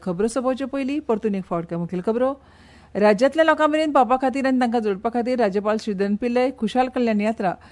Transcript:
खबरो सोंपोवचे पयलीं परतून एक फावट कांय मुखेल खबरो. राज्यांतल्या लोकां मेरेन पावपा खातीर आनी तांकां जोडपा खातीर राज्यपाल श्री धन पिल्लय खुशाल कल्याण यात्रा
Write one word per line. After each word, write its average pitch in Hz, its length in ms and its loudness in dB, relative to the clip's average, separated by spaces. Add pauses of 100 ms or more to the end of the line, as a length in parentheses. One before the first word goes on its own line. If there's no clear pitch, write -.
खबरो 190 240 -2
सोंपोवचे 254 380 -4
पयलीं 277 340 -4
परतून 220 360 -2
एक 185 80 -4
फावट 170 220 -6
कांय 170 140 -6
मुखेल 175 260 -6
खबरो. 247 280 0 (600)
राज्यांतल्या 226 500 4
लोकां 302 240 4
मेरेन 311 220 0
पावपा 262 300 4
खातीर 262 260 0
आनी 262 140 2
तांकां 240 200 0
जोडपा 208 320 -2
खातीर 240 260 0
राज्यपाल 208 400 0
श्री 214 140 -6
धन 202 280 0
पिल्लय 247 280 0 (100)
खुशाल 254 360 0
कल्याण 226 260 2
यात्रा 214 280 -2 (220)